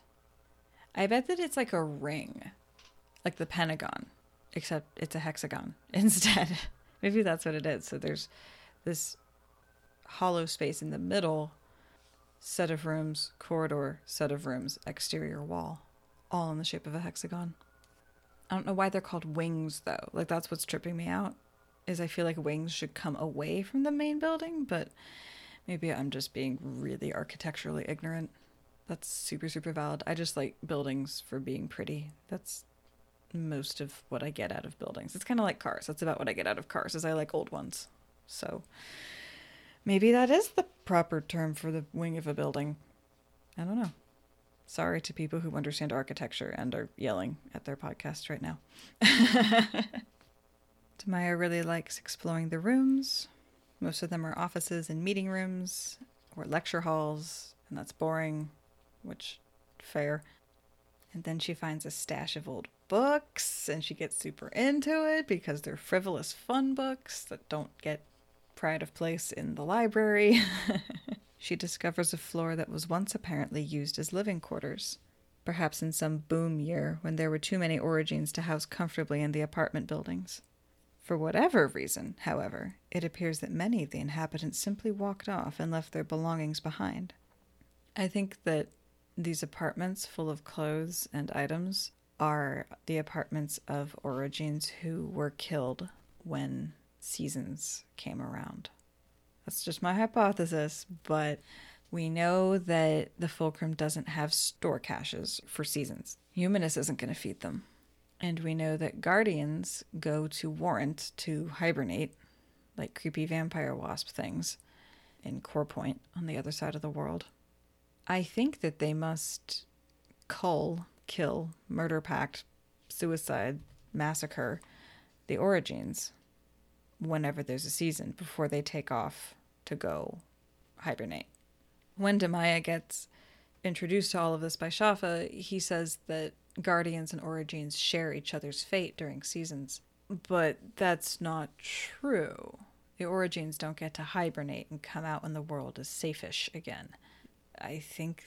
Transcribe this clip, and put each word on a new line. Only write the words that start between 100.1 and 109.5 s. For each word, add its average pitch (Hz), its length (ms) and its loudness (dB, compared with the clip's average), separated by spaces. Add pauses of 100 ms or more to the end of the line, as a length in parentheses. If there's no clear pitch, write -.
but 151 360 2 (520)
we 165 180 0
know 185 480 6
that 160 580 4
the 170 120 0
Fulcrum 160 460 0
doesn't 151 340 0
have 156 260 0
store - 460 2
caches - 680 -4
for - 160 -6
seasons. - 560 -4 (140)
Humanus 180 440 4
isn't - 220 0
gonna - 160 -4
feed - 260 -6
them. - 220 -4 (580)
And 170 200 0
we 160 140 0
know 156 220 2
that 160 240 -2
Guardians 170 840 2 (160)